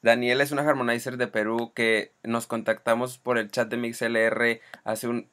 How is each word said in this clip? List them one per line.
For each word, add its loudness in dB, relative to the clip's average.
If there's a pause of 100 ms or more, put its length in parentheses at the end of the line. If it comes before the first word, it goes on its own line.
Daniela 4
es 0
una -2
harmonizer 0
de -2
Perú -2
que 0 (120)
nos -2
contactamos -2
por 0
el -4
chat -2
de -4
MixLR 0 (220)
hace -4
un -4